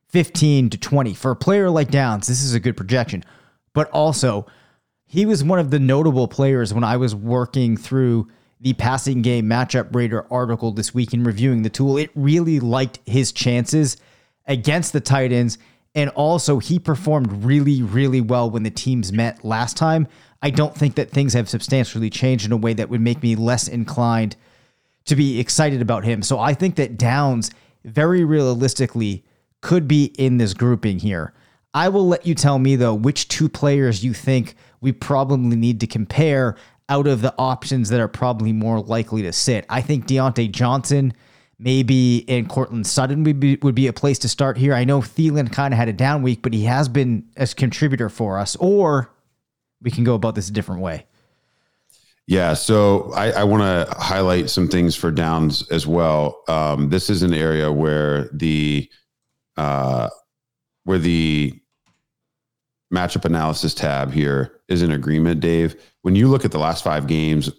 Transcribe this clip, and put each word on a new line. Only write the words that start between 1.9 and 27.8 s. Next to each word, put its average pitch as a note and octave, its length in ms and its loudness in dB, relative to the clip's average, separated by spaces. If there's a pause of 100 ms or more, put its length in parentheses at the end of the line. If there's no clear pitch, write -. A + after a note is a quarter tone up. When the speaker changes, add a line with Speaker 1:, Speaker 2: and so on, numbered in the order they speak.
Speaker 1:
Downs, A#2+ 360 0
this B2+ 160 -2
is C3 120 -2
a A2+ 60 0
good A#2+ 160 -2
projection. G2+ 460 -2 (520)
But D3+ 160 0
also, C3 560 0 (580)
he G3 220 0
was F#3+ 180 2
one F3+ 140 2
of D3+ 120 0
the D3 80 2
notable C3+ 480 2
players C3 460 0
when A#2 120 0
I A2+ 120 0
was B2 180 0
working A#2+ 600 0
through B2 520 0 (340)
the C3 120 0
passing B2+ 480 -2
game A#2+ 240 0
matchup A#2+ 480 -2
rater A#2 360 -2
article A#2 400 -2
this G#2+ 220 -6
week B2 220 -2
and A#2+ 100 0
reviewing A#2 380 0
the A2 80 -2
tool. C#3 260 0
It D3+ 180 -2
really D3+ 460 2
liked B2 460 -2
his A#2+ 260 0
chances B2+ 640 0 (500)
against C#3+ 460 -2
the C#3+ 80 0
Titans, B2 560 2 (380)
and C#3+ 160 0
also D3+ 480 0
he E3+ 200 -2
performed C3 680 -2
really, C#3 380 4
really B2+ 380 2
well A#2+ 300 0
when A2 120 -4
the A2 80 -2
teams A#2 440 -4
met A#2 300 -2
last A2 340 -4
time. D#3+ 280 2 (360)
I C#3+ 80 0
don't D3 240 0
think C#3+ 220 0
that - 140 -4
things C#3 220 0
have A#2+ 160 0
substantially A2+ 640 -2
changed B2+ 340 0
in G#2+ 80 -2
a A#2+ 40 0
way A2+ 180 0
that G#2+ 160 -4
would A#2+ 100 -2
make A#2 220 0
me A#2 120 2
less A#2 320 0
inclined A2+ 680 -2 (720)
to C#3+ 100 2
be C3+ 240 2
excited C#3 400 0
about A2 240 -2
him. A2 180 0
So B2 160 -2
I B2+ 140 0
think F3+ 240 -2
that B2 220 -4
Downs A#2+ 520 0 (340)